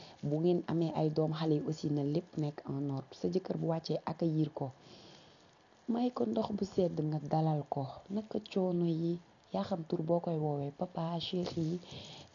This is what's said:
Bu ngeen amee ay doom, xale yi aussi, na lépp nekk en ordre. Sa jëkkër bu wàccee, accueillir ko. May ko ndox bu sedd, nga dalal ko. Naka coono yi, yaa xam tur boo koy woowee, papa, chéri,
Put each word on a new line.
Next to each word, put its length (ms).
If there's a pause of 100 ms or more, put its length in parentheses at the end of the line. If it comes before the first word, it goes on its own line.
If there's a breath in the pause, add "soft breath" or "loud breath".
(240 loud breath)
Bu 160
ngeen 260
amee 300
ay 140
doom, 220
xale 220
yi 140
aussi, 220
na 120
lépp 340
nekk 320
en 220
ordre. 240
Sa 140
jëkkër 280
bu 120
wàccee, 360
accueillir 480
ko. 200 (1160 loud breath)
May 220
ko 160
ndox 260
bu 120
sedd, 360
nga 180
dalal 500
ko. 180 (240)
Naka 280 (140)
coono 340
yi, 320 (340)
yaa 120
xam 200
tur 180
boo 180
koy 160
woowee, 340
papa, 500
chéri, 580 (560 loud breath)